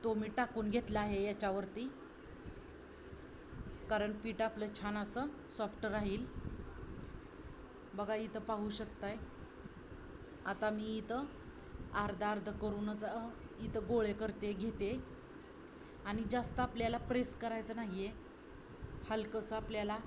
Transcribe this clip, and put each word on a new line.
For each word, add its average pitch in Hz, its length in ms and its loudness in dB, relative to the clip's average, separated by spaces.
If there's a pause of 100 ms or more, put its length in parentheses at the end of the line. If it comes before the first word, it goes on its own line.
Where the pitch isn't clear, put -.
तो 226 100 6
मी 214 140 4
टाकून 226 420 4
घेतला 214 300 6
आहे 202 240 4
याच्यावरती, 202 680 2 (2000)
कारण 208 240 4
पीठ 214 280 0
आपलं 220 240 2 (140)
छान 208 180 2
असं 226 300 0 (300)
सॉफ्ट 208 280 0
राहील. 208 400 2 (1700)
बघा, 208 220 2
इथं 220 240 0
पाहू 214 300 2
शकताय, 208 480 -2 (1300)
आता 202 240 2
मी 214 280 0
इथं 233 280 0 (680)
अर्धा 208 380 2
अर्ध 208 180 0
करूनच, 208 540 0
अ, 226 240 -2 (320)
इथं 226 280 0
गोळे 220 260 6
करते, 208 400 0
घेते. 214 500 2 (1000)
आणि 208 260 2
जास्त 247 280 4
आपल्याला 233 380 4
प्रेस 247 380 2
करायचं 226 400 -2
नाहीये, 202 360 0 (1000)
हलकंसं 220 460 2
आपल्याला 214 520 2